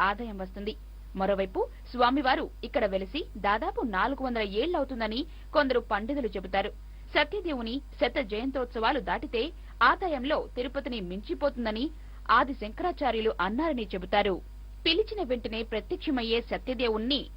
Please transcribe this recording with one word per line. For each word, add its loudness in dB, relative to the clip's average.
ఆదాయం 0
వస్తుంది. -6
మరోవైపు 2
స్వామివారు 4
ఇక్కడ 0
వెలిసి -2
దాదాపు 2
నాలుగు 0
వందల 0
ఏళ్లవుతుందని 0
కొందరు 6
పండితులు 0
చెబుతారు. -2
సత్యదేవుని 0
శత 2
జయంతోత్సవాలు 0
దాటితే -2
ఆదాయంలో 4
తిరుపతిని -4
మించిపోతుందని -2
ఆది 6
శంకరాచార్యులు 0
అన్నారని 2
చెబుతారు. 2
పిలిచిన 2
వెంటనే -2
ప్రత్యక్షమయ్యే 0
సత్యదేవుణ్ణి 0